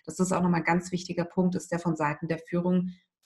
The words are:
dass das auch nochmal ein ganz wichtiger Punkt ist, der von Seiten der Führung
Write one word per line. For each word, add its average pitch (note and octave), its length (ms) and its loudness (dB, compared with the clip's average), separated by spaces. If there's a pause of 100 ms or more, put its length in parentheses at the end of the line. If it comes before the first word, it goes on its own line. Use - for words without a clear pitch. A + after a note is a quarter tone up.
dass D#3 120 -10
das F#3 160 2
auch F3 100 2
nochmal F3 180 4
ein D#3 60 -2
ganz E3+ 260 0
wichtiger F3 320 -2
Punkt F3+ 300 2
ist, - 180 -4
der E3+ 60 0
von E3+ 180 0
Seiten D3+ 320 -2
der D#3+ 100 0
Führung F3+ 520 0 (360)